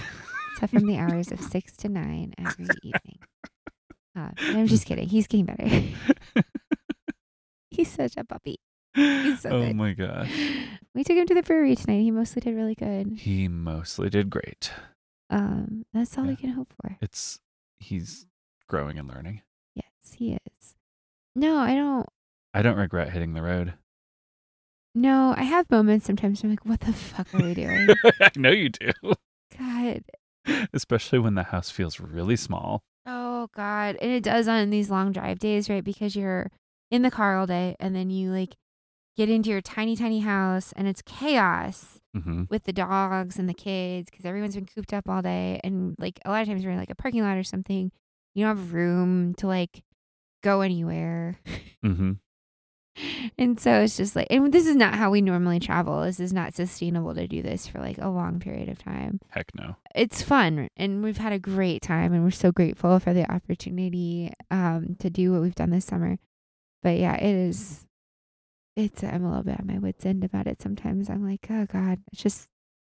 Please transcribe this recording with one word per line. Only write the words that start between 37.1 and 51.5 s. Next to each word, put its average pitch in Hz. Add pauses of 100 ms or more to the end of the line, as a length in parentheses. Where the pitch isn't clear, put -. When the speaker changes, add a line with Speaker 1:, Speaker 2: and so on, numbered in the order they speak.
Speaker 1:
car 202
all 190
day 180
and 190
then 185
you, 190
like, 185 (600)
get 214
into 220
your 196
tiny, 220
tiny 220
house 190
and 196
it's 190
chaos 196 (160)
Speaker 2:
Mm-hmm. 85
Speaker 1:
with 214
the 196
dogs 190
and 185
the 170
kids 180
'cause -
everyone's 196
been 196
cooped -
up 202
all 185
day. 180
And, 185
like, 180
a -
lot 214
of 208
times 190
we're 190
in, 180
like, 92
a -
parking 240
lot 196
or 185
something. 190 (420)
You 208
don't 214
have 180
room 175
to, 202
like, 185 (580)
go 196
anywhere. 170
<laughs> - (360)